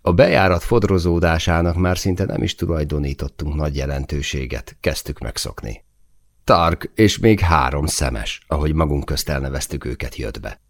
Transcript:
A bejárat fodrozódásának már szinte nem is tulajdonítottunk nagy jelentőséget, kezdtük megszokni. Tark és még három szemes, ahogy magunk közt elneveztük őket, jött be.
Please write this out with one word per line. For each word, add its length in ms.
A 120
bejárat 500
fodrozódásának 1120
már 220
szinte 260
nem 180
is 120
tulajdonítottunk 1000
nagy 220
jelentőséget, 1040
kezdtük 380
megszokni. 680
Tark 500
és 240
még 220
három 460
szemes, 600
ahogy 280
magunk 300
közt 240
elneveztük 560
őket, 320
jött 240
be. 300